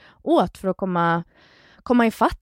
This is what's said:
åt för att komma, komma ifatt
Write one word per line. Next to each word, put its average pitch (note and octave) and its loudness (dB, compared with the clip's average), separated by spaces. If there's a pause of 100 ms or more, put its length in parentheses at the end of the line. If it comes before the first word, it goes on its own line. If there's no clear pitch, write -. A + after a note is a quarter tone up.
(220)
åt C4+ 0
för F#3+ -6
att F#3 -4
komma, E3+ -2 (580)
komma A#3+ 2
ifatt A3+ -2